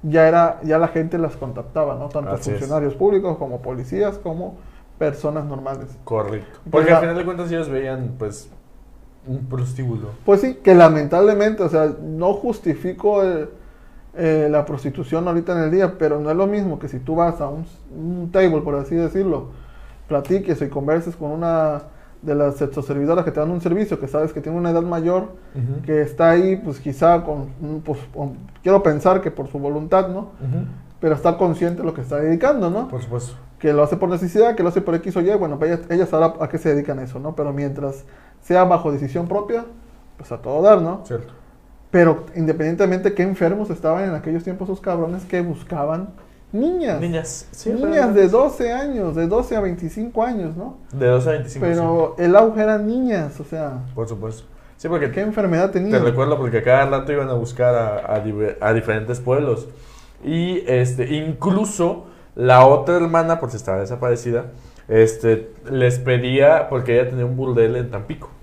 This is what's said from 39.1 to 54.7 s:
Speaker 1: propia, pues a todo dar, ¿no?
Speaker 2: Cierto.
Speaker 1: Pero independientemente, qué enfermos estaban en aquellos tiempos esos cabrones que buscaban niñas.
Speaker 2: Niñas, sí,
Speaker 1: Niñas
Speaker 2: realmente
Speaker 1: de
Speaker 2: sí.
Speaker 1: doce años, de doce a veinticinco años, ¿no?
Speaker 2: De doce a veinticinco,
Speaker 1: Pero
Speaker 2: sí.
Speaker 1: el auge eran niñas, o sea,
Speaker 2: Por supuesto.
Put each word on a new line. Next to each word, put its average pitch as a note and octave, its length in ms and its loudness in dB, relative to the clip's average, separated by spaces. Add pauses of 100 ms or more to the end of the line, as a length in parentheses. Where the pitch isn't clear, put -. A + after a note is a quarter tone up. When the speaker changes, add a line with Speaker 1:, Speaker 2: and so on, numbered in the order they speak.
Speaker 1:
propia, G#3 360 -2 (540)
pues - 140 -20
a A#2 100 -10
todo C3+ 200 -2
dar, G3+ 200 8
¿no? F3 220 -6
Speaker 2:
Cierto. - 280 -8 (580)
Speaker 1:
Pero E3 340 4 (120)
independientemente, F3 800 0
qué F3+ 80 0
enfermos F#3+ 480 0
estaban E3 340 -2
en F3+ 100 -4
aquellos D#3+ 300 -6
tiempos F#3+ 240 -8
esos F#3+ 120 -8
cabrones F3 440 -4
que F3+ 180 -2
buscaban E3 680 -4 (420)
niñas. C4+ 480 -2
Speaker 2:
Niñas, E3+ 500 -6
sí, - 200 -6
Speaker 1:
Niñas C4+ 200 -2
Speaker 2:
realmente A#3+ 320 4
Speaker 1:
de F#3 60 6
Speaker 2:
sí. F#3 40 2
Speaker 1:
doce B3+ 400 2
años, B3 420 -4
de E3 120 -2
doce A3+ 300 -2
a G#3+ 40 0
veinticinco G3 600 -4
años, F#3+ 340 -4
¿no? F#3+ 200 -12 (160)
Speaker 2:
De C3 140 0
doce B2+ 220 4
a D#3 40 0
veinticinco, C#3 340 -4
Speaker 1:
Pero E3 500 2
Speaker 2:
sí. F3 80 -2
Speaker 1:
el F3 120 6
auge A3 260 6
eran G#3+ 240 0
niñas, G#3+ 540 -2
o D3 40 -12
sea, C#3 400 -8 (100)
Speaker 2:
Por A2+ 140 -6
supuesto. A2 360 -10 (340)